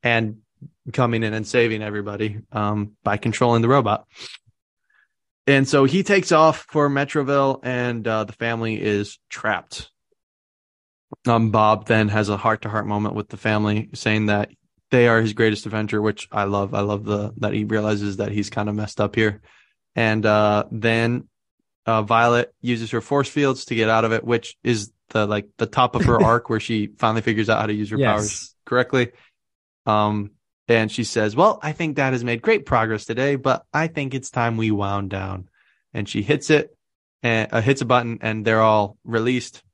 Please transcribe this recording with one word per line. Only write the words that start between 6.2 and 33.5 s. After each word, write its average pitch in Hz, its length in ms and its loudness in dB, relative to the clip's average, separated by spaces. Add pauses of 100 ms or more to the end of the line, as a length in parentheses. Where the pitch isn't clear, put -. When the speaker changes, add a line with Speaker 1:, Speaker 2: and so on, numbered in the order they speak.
Speaker 1:
off 156 360 4
for 147 200 0
Metroville, 139 760 0
and, 123 420 -4
uh, 110 180 0
the 107 80 -12
family 113 480 -4
is 104 380 -2 (100)
trapped. - 640 -6 (1400)
Um, 113 240 4
Bob 107 360 4
then 110 220 2
has 104 200 0
a 104 80 -2
heart-to-heart 107 500 -4
moment 104 300 -2
with 104 120 -8
the 104 80 -16
family, 107 560 -2
saying 107 340 0
that 104 240 0 (400)
they 120 180 6
are 113 120 6
his 110 140 0
greatest 110 320 0
adventure, 107 340 -4
which 107 320 -4
I 104 120 -2
love. 101 300 -2
I 101 60 -2
love 104 240 -4
the, 104 340 -4
that 104 140 -4
he 107 120 -4
realizes 104 540 -2
that 104 140 -4
he's 104 180 -4
kind 104 180 -4
of 104 60 -4
messed 104 260 -6
up 123 140 -2
here. 107 260 0 (560)
And, 110 280 0
uh, 107 460 4
then, 117 580 -2 (580)
uh, 110 160 2
Violet 120 580 2
uses 113 320 -4
her 117 80 -2
force 143 280 0
fields 139 380 -2
to 123 80 -6
get 110 140 2
out 110 160 2
of 113 80 0
it, 113 120 -2
which 117 380 -2
is 113 300 -2 (180)
the, 107 160 0
like, 104 220 -4 (100)
the 113 80 0
top 123 300 0
of - 80 0
her 120 160 4
Speaker 2:
<laughs> - 20 6
Speaker 1:
arc 117 260 2
where 110 120 -2
she 107 260 -2 (120)
finally 110 240 0
figures 110 280 0
out 107 100 2
how 110 60 -2
to 107 80 -4
use 104 160 -6
her 113 80 -4
Speaker 2:
Yes. 135 100 2
Speaker 1:
powers 104 460 -4 (100)
correctly. 123 460 0 (760)
Um, 104 440 0 (380)
and 113 220 2
she 117 140 -4
says, 107 320 -2
"Well, 196 260 4
I 151 100 -6
think 156 240 -4
Dad 135 180 0
has 120 100 -4
made 117 160 -2
great 220 240 0
progress 110 400 0
today, 131 320 -2
but 127 380 -2